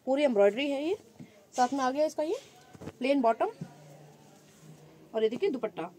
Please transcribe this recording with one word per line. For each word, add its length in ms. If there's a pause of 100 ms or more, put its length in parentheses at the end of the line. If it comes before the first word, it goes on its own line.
पूरी 180
embroidery 460
है 160
ये। 100 (600)
साथ 160
में 60
आ 120
गया 140
इसका 180
ये 140 (600)
plain 220
bottom 280 (1700)
और 80
ये 60
देखिए 200
दुपट्टा। 500